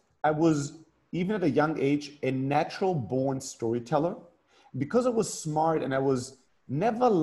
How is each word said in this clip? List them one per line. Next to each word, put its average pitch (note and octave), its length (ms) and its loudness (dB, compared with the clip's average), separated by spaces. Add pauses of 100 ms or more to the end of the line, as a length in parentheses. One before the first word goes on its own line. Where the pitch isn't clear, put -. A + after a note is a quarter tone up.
(300)
I - 20 4 (120)
was, D#3+ 140 4 (640)
even F#3 160 0
at F#3 80 -2
a C#3+ 180 2
young D#3 120 2 (160)
age, D3 160 0 (240)
a - 20 0
natural C#3+ 640 0 (200)
born C3+ 240 0 (160)
storyteller, C3 600 -2 (680)
because A3+ 220 2
I B3+ 160 2
was F#3 60 0 (180)
smart D#3 380 2
and C3+ 100 -2
I C3+ 180 2
was B2+ 100 0 (460)
never A3 400 0 (160)